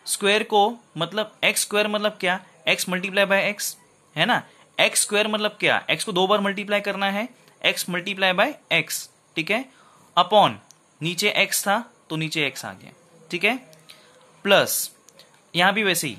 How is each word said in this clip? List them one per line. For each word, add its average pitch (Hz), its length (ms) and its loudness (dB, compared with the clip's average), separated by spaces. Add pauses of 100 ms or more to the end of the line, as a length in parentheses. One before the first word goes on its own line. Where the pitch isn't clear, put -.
स्क्वायर 208 380 0
को 214 180 2 (360)
मतलब 196 460 -6
एक्स 208 180 2
स्क्वायर 208 260 0
मतलब 208 320 -2
क्या? 185 200 -2 (280)
एक्स 190 180 0
multiply 190 400 0
by 196 240 2
x, - 240 -8 (420)
है 156 100 2
ना? 220 160 0 (360)
एक्स 202 240 2
स्क्वायर 208 260 0
मतलब 214 320 -2
क्या? 127 300 2
एक्स 160 140 -2
को 220 80 -6
दो 185 160 2
बार 202 120 4
मल्टीप्लाई 202 420 -2
करना 196 300 -2
है, 208 160 -4 (380)
x 190 200 0
multiply 185 480 -2
by 202 140 2 (260)
x, 165 340 -2 (300)
ठीक 165 140 -4
है? 233 120 -2 (540)
Upon, 180 360 6 (480)
नीचे 175 320 -2
एक्स - 300 0
था 208 160 2 (300)
तो 165 60 -6
नीचे 156 320 -2
एक्स 127 180 -8
आ 101 80 -10
गया, - 180 -20 (400)
ठीक 175 120 -4
है? 220 120 2 (880)
प्लस 185 460 2 (640)
यहाँ 180 200 4
भी 214 100 0
वैसे 170 240 0
ही 104 100 -8